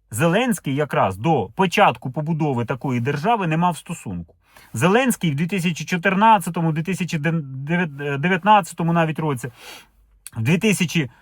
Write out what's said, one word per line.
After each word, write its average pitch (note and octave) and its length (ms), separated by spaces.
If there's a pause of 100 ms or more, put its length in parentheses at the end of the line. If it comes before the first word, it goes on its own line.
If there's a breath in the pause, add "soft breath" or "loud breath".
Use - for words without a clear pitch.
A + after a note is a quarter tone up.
(120)
Зеленський E3+ 640
якраз G2+ 420
до C3 380
початку F3 560
побудови D3 540
такої C3 340
держави F3 480
не D#3 100
мав E3+ 200
стосунку. F2+ 580 (380 soft breath)
Зеленський F#3 580
в C3+ 40
дві E3 120
тисячі E3+ 380
чотирнадцятому, F#3 840
дві D#3 120
тисячі F3 340
дев'ятнадцятому E3 1800
навіть D#3+ 260
році, C#3 320 (840 loud breath)
в A2+ 60
дві D3 160
тисячі E3+ 520 (120 soft breath)